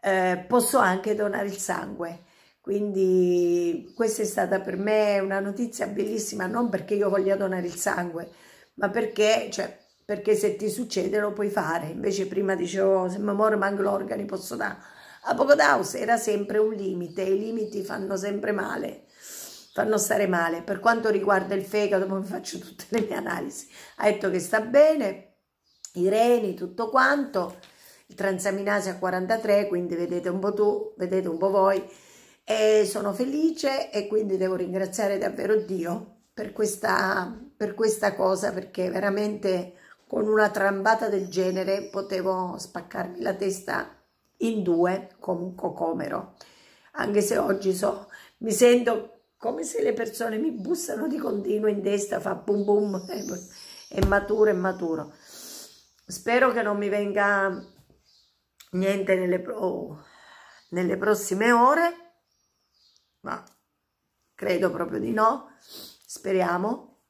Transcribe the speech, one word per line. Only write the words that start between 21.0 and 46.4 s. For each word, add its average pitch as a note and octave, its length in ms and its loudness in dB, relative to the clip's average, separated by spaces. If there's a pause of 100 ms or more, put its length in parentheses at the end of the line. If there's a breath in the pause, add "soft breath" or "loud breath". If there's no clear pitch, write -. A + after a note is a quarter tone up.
riguarda G3+ 460 2
il F#3+ 80 -4
fegato, G3+ 420 0
poi F#3+ 160 -4
faccio - 380 -10
tutte - 300 -18
le A3+ 100 0
mie - 160 -4
analisi. - 500 -8 (300 loud breath)
Ha - 80 -4
detto G#3 260 2
che F3+ 80 0
sta G#3+ 220 0
bene, C4+ 800 4 (560)
i F3+ 140 2
reni, A3 460 4
tutto G#3+ 340 -6
quanto, C4 680 2 (500 loud breath)
il - 80 -20
transaminase G3 760 -2
a F3+ 80 -8
quarantatré, G3+ 680 2
quindi F3 300 -2
vedete F3 320 -2
un F3+ 100 -2
po' G3+ 160 0
tu, G#3 420 2
vedete F#3 320 -2
un E3 100 -4
po' G3 120 2
voi. G3 340 4 (600 loud breath)
E G#3+ 420 4
sono G3+ 260 -2
felice C#4 800 0
e G#3 160 -2
quindi G#3+ 300 0
devo F#3 180 0
ringraziare F#3 640 -2
davvero - 380 0
Dio F#3 600 -4 (140)
per - 200 -8
questa, G3 840 0 (200)
per - 180 -4
questa G#3+ 400 2
cosa, F#3+ 380 0
perché F#3 380 -4
veramente G3 840 -2 (320 loud breath)
con G#3+ 220 -2
una G#3+ 220 6
trambata G#3 580 2
del F#3+ 200 -2
genere F#3 560 0
potevo F#3 760 -4
spaccarmi F3+ 600 -10
la F#3+ 140 -2
testa F#3+ 560 -4 (480)
in A3 240 0
due F3+ 560 2
come F3 240 -4
un F#3 120 -8
cocomero, E3+ 800 -6 (580 loud breath)